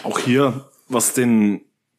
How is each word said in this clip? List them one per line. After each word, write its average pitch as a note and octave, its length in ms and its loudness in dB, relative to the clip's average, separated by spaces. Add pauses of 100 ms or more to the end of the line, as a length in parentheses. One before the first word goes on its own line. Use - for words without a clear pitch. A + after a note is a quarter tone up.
Auch - 160 -8
hier, C3 520 0 (180)
was B2 240 -2
den A2 480 2 (380)